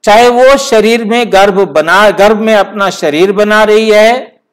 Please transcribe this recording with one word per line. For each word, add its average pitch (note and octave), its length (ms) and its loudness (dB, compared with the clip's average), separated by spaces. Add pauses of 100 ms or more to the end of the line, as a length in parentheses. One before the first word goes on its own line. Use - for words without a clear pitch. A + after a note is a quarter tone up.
चाहे A3+ 240 4
वो B3+ 280 2
शरीर A3+ 480 -2
में A3+ 280 -4
गर्भ G3 280 0
बना, E3+ 500 0
गर्भ G3+ 280 0
में A3 160 -2
अपना G3 360 -4
शरीर F3 420 -2
बना G#3+ 320 0
रही G#3+ 260 0
है A3 500 0 (120)